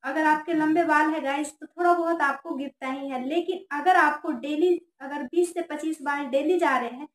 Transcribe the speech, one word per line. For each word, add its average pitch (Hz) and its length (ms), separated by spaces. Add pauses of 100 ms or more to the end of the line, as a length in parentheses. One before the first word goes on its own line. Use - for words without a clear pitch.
अगर 302 220
आपके 311 280
लंबे 311 300
बाल 311 260
है 311 100
guys 285 320
तो - 140
थोड़ा 349 280
बहुत 339 280
आपको 277 320
गिरता 269 340
ही 277 200
है, 254 180
लेकिन 339 520
अगर 359 180
आपको 302 440
daily 302 340 (260)
अगर 277 240
बीस 339 300
से 349 100
पच्चीस 302 380
बाल 285 260
daily 294 300
जा 285 200
रहे 240 120
हैं 269 240